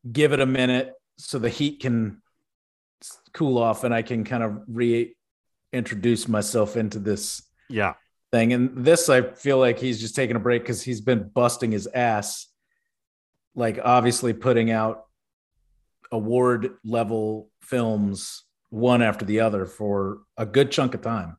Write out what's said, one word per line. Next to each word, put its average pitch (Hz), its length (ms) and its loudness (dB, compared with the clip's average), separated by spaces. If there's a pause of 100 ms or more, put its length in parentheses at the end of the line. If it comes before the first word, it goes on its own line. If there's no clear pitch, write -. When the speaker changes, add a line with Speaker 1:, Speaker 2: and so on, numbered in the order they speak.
(120)
Speaker 1:
give 147 220 4
it 135 60 0
a 135 80 2
minute 127 460 0 (260)
so - 180 -10
the 117 100 -2
heat 147 320 -4
can 113 440 -2 (800)
s-, - 160 -20 (140)
cool 131 260 0
off 113 240 0
and 117 100 0
I 113 80 0
can 113 220 -4
kind 120 180 -4
of 107 260 -6
reintroduce 117 1600 -2
myself 107 480 0
into 110 220 -4
this 101 460 -6 (260)
Speaker 2:
Yeah. 104 240 -2 (380)
Speaker 1:
thing." 117 220 4
And 127 320 0
this, 165 240 4
I 127 120 6 (120)
feel 139 260 0
like 123 180 4
he's 123 220 -4
just 110 160 -8
taking 120 220 0
a - 20 0
break 120 260 0
'cause 117 160 -4
he's 117 200 -6
been 110 280 0
busting 120 440 2
his 101 140 -4
ass, 113 600 -2 (1080)
like, 113 280 -2
obviously 123 500 4
putting 113 380 2
out 110 320 -2 (1080)
award 120 720 0
level 107 680 -2 (120)
films 107 840 -2 (260)
one 120 320 4
after 107 240 0
the 107 160 0
other 104 240 0
for 101 540 -4 (180)
a 113 80 -4
good 135 260 2
chunk 131 220 0
of - 80 -10
time. 98 380 -6